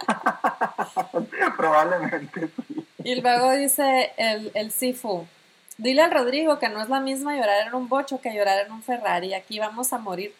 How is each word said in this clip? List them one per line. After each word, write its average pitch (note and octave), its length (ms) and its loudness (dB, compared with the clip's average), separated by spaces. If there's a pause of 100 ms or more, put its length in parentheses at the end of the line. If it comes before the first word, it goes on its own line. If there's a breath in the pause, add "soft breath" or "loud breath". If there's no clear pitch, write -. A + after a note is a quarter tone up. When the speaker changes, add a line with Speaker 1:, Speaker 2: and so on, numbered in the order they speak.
Speaker 1:
<laughs> - 1500 -2
Probablemente D#3+ 920 2 (200)
sí. D4+ 180 -10 (180)
Speaker 2:
Y B3 160 -2
luego B3 320 4
dice C4+ 640 2
el, G#3+ 380 -2
el G#3+ 180 -2
Sifu, A#3 540 -2 (500)
"Dile C4 260 4
al E4+ 80 6
Rodrigo C#4+ 480 2
que A#3+ 100 0
no G#3+ 140 -4
es A3 60 -6
la C4+ 120 0
misma C4+ 360 -4
llorar G#3+ 320 2
en A#3+ 60 -10
un B3+ 140 -4
bocho C4+ 320 -2
que A3+ 140 -6
llorar G3+ 320 2
en G#3+ 60 -16
un A3 100 -16
Ferrari. F#3+ 520 -2
Aquí G3 240 -8
vamos A3 340 -4
a B3 60 -4
morir G3+ 420 -8